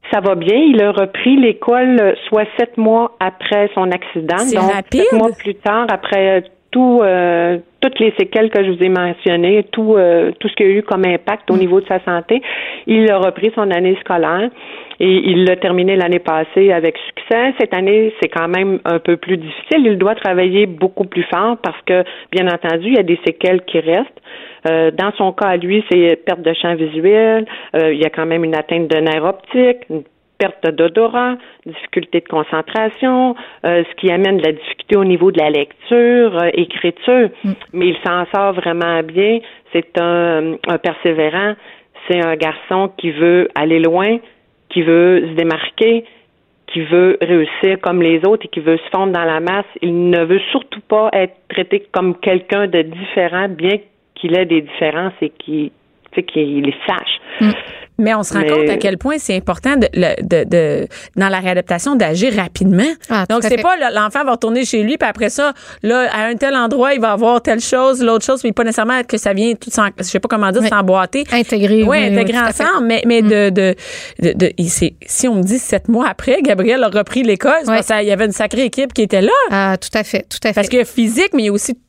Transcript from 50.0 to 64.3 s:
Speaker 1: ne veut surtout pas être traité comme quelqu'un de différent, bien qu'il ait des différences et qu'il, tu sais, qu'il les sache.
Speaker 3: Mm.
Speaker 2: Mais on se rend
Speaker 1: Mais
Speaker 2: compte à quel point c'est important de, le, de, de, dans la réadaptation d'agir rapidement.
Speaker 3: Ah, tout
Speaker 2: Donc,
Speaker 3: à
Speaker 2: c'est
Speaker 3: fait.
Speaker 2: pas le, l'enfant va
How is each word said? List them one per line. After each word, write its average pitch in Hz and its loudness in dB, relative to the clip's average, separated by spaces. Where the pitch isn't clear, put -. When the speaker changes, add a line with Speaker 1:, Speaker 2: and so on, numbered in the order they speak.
Speaker 1:
ne 170 2
veut 180 2
surtout 247 -6
pas 214 2
être 185 -2
traité 196 -2
comme 180 0
quelqu'un 196 -2
de 175 0
différent, 180 -4
bien 180 -2
qu'il 170 -2
ait 185 2
des 165 2
différences 160 -6
et 151 -4
qu'il, 151 -6
tu - -4
sais, - -6
qu'il 143 -2
les 139 -4
sache. - -6
Speaker 3:
Mm. 214 2
Speaker 2:
Mais 220 0
on 214 -2
se - -8
rend - 0
Speaker 1:
Mais 156 0
Speaker 2:
compte 151 2
à - 0
quel 190 -2
point 302 -4
c'est 196 -4
important 185 -2
de, 240 2
le, 175 0
de, 175 2
de, 160 0
dans 196 0
la 190 -2
réadaptation 180 -2
d'agir 202 0
rapidement. 185 0
Speaker 3:
Ah, 202 -2
tout 220 -2
Speaker 2:
Donc, 233 -2
Speaker 3:
à 220 0
Speaker 2:
c'est 240 2
Speaker 3:
fait. 220 -2
Speaker 2:
pas 359 2
le, 269 -2
l'enfant 214 -2
va 269 0